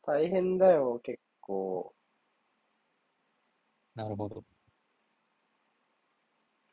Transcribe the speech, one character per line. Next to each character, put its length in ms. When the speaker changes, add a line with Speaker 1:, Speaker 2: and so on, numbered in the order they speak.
Speaker 1:
大 220
変 300
だ 140
よ、 320
結 160
構。 540
Speaker 2:
な 140
る 80
ほ 120
ど。 140